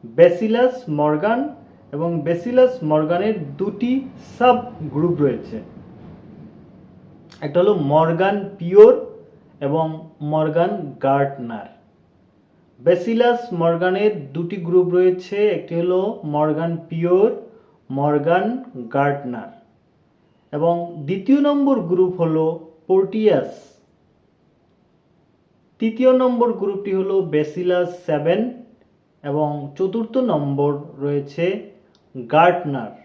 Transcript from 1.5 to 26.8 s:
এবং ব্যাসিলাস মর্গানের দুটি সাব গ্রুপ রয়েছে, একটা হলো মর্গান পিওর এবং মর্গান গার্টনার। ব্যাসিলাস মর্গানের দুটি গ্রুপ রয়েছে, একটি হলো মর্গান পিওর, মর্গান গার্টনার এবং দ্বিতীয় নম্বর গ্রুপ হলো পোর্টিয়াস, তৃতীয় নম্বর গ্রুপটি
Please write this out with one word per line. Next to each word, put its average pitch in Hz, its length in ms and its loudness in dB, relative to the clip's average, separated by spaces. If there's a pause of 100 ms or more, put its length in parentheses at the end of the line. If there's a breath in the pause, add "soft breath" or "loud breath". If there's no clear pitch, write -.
এবং 165 180 -4 (160)
ব্যাসিলাস 240 460 2 (100)
মর্গানের 165 540 0 (200)
দুটি 208 360 -4 (440)
সাব 247 200 4 (380)
গ্রুপ 160 200 0 (100)
রয়েছে, 113 320 -4 (1900)
একটা 147 160 -2
হলো 202 140 6 (180)
মর্গান 170 440 2 (220)
পিওর 202 340 8 (680)
এবং 151 260 0 (360)
মর্গান 156 500 0 (300)
গার্টনার। 135 680 -2 (1120)
ব্যাসিলাস 226 600 2 (200)
মর্গানের 180 520 0 (220)
দুটি 170 220 -6
গ্রুপ 180 300 2 (100)
রয়েছে, 180 420 0 (180)
একটি - 240 -10
হলো 180 200 0 (240)
মর্গান 151 480 -2 (160)
পিওর, 180 400 0 (600 loud breath)
মর্গান 147 560 0 (480)
গার্টনার 127 560 -2 (1000)
এবং 165 220 0 (320)
দ্বিতীয় 202 340 2
নম্বর 277 360 2 (140)
গ্রুপ 180 300 2
হলো 160 240 0 (420)
পোর্টিয়াস, 190 640 2 (2250)
তৃতীয় 233 320 2
নম্বর 247 400 2
গ্রুপটি 196 420 -4